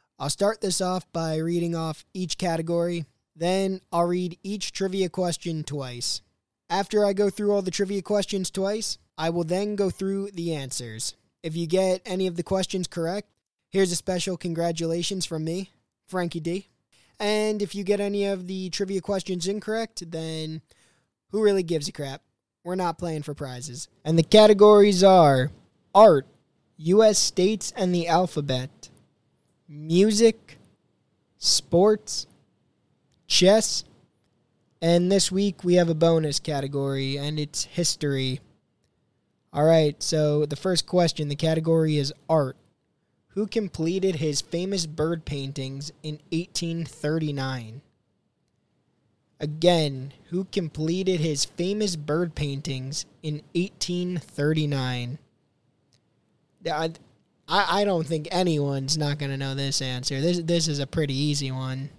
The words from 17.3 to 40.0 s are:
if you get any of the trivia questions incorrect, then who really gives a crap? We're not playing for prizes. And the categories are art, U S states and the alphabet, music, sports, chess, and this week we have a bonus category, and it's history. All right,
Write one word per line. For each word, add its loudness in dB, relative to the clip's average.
if -4
you -6
get 0
any -2
of -4
the -8
trivia -4
questions -4
incorrect, -6
then -8
who -2
really 4
gives -2
a -12
crap? -10
We're -6
not -2
playing -6
for -8
prizes. -12
And 4
the 6
categories 10
are 8
art, 10
U 4
S 6
states 0
and 0
the -2
alphabet, -2
music, 2
sports, 2
chess, 4
and 4
this 2
week -2
we 2
have 4
a 0
bonus 2
category, -4
and -6
it's -6
history. -2
All 2
right, 4